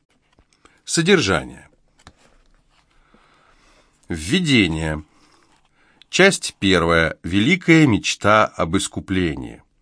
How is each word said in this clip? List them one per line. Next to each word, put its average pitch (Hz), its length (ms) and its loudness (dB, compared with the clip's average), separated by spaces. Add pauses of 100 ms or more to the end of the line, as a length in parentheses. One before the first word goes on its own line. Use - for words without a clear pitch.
(840)
Содержание. 110 840 -2 (2500)
Введение. 85 920 -2 (1080)
Часть - 480 0
первая. 82 640 2
Великая 156 640 2
мечта 104 580 0
об 85 320 -4
искуплении. 80 880 -6 (200)